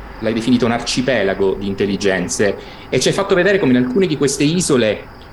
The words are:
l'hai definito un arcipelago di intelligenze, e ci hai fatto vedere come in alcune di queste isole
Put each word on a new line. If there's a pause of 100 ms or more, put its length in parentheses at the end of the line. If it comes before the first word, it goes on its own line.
(240)
l'hai
definito
un
arcipelago
di
intelligenze, (340)
e
ci
hai
fatto
vedere
come
in
alcune
di
queste
isole (220)